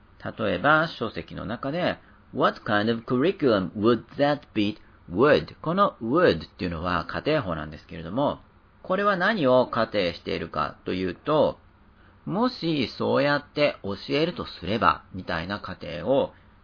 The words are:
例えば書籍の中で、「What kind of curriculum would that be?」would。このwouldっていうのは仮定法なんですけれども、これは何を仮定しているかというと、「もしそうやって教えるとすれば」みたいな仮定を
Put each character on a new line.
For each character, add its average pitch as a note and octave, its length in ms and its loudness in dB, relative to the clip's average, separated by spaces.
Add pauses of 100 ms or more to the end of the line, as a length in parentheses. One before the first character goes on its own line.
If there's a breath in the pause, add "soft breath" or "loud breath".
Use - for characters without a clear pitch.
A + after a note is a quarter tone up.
(220)
例 G#2 340 -2
え - 20 -2
ば D#3 300 4
書 A#2 200 -6
籍 - 260 -10
の D#2 120 -10
中 A#2+ 240 -6
で、 D3+ 280 -2 (360 loud breath)
「What F3+ 260 0
kind G#2+ 320 0
of A#2 140 -4
curriculum B2+ 640 2
would A2+ 320 2 (120)
that C#3+ 260 0 (100)
be?」 G#2 260 0 (320 soft breath)
would。 G#2 520 4
こ D#3+ 100 -2
の G3 300 0
would A#2 420 2
っ - 40 -20
て - 180 -6
い - 20 -2
う - 20 -2
の D#2+ 120 -6
は F2 240 0
仮 - 180 -6
定 D#3 140 2
法 F#2+ 160 -4
な D#2 100 -6
ん D#2 60 -12
で D#2 80 -16
す - 80 -20
け E2+ 100 -14
れ E2 60 -10
ど E2+ 100 -10
も、 A#2+ 280 -2 (420)
こ F#3 140 -4
れ G3+ 80 -2
は G3+ 120 2
何 F#3 300 0
を B2+ 200 6
仮 A2+ 240 -2
定 F2+ 240 0
し - 60 -14
て F2+ 140 -6
い F2 40 -4
る E2+ 100 -6
か D#2 360 -4
と F#2+ 100 -4
い F#2 100 -2
う F2 100 -2
と、 C#3+ 440 0 (680 soft breath)
「も G#3 240 0
し D#3+ 400 -2
そ A2+ 280 -2
う C3 60 2
や C#3+ 140 2
っ C#3 80 -4
て - 380 0
教 G2 140 -4 (140)
え C#3+ 140 2
る F3+ 80 -4
と - 140 -8
す - 180 -14
れ G2+ 140 -2
ば」 E2 240 4 (100)
み F#2 120 -10
た E2 180 -4
い F2 40 -8
な G2+ 140 -6
仮 F#2 180 -12
定 D#2+ 240 -10
を A#2+ 300 0 (320 soft breath)